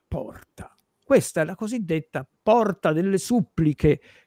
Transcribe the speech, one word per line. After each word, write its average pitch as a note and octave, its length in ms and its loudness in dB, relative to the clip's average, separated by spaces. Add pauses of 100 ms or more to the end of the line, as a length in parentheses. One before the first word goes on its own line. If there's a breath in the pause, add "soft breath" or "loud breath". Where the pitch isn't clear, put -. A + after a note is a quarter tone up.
porta. - 640 -12 (300)
Questa G3 380 2
è - 20 0
la E3+ 120 -6
cosiddetta E3+ 680 -6 (180)
Porta G#3 500 2
delle F#3+ 240 0
Suppliche, D#3 840 0 (280 soft breath)